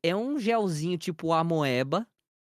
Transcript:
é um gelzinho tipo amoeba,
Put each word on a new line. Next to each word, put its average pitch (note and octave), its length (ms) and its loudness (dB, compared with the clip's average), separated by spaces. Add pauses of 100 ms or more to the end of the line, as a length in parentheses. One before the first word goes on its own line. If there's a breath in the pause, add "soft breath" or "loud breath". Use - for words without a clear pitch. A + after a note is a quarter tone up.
é E3+ 140 0
um C4+ 240 -2
gelzinho F#3 580 0
tipo E3 360 -2
amoeba, D#3+ 720 2 (380)